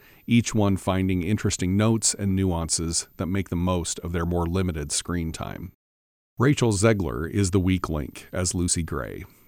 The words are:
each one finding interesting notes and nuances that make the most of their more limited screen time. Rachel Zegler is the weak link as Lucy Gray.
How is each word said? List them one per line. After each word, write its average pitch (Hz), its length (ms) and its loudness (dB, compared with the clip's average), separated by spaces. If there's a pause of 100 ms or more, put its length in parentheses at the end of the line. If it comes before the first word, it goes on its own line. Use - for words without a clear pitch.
(260)
each 117 280 2
one 101 220 2
finding 92 460 0
interesting 95 540 0
notes 110 380 2
and 95 220 0
nuances 82 800 -2
that 95 100 -4
make 95 220 -2
the 92 80 -4
most 87 440 -2
of 85 120 -6
their 85 140 -2
more 87 200 0
limited 85 460 -2
screen 85 400 -4
time. - 400 -10 (680)
Rachel 127 340 4
Zegler 90 560 2
is 101 220 2
the 101 80 4
weak 92 300 2
link 76 420 -6
as 90 240 -2
Lucy 90 280 0
Gray. 62 420 -6 (240)